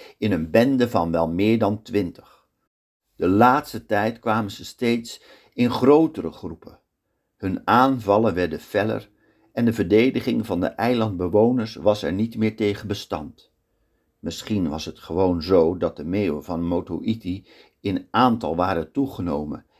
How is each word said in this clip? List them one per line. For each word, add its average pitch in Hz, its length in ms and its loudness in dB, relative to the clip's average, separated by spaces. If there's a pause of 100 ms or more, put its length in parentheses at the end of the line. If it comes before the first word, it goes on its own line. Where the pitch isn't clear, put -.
(180)
in 107 140 -2
een 80 180 -4
bende 123 380 4
van 85 240 0
wel 82 160 0
meer 104 300 2
dan 104 240 -2
twintig. - 640 -6 (680)
De 87 120 0
laatste 117 580 4
tijd 110 320 0
kwamen 107 320 -2
ze - 140 -16
steeds 117 580 -4 (300)
in 123 180 0
grotere 135 600 2
groepen. - 460 -14 (580)
Hun 95 280 -4
aanvallen 110 680 4
werden 82 260 -2
feller 104 500 -4 (420)
en 120 120 -2
de 113 80 4
verdediging 113 760 2
van 90 140 -2
de 95 60 0
eilandbewoners 110 1080 0
was 104 280 0
er 76 100 -4
niet 113 240 -4
meer 107 200 -2
tegen 104 320 -2
bestand. - 640 -10 (680)
Misschien 87 500 -4
was 80 160 -8
het 78 140 -14
gewoon 87 440 0
zo 85 340 4
dat 82 200 -4
de 73 80 -12
meeuwen 85 400 -2
van 85 220 -6
Moto-iti 90 800 -4 (340)
in - 300 -6
aantal 110 460 2
waren 87 360 -2
toegenomen 76 720 -6 (140)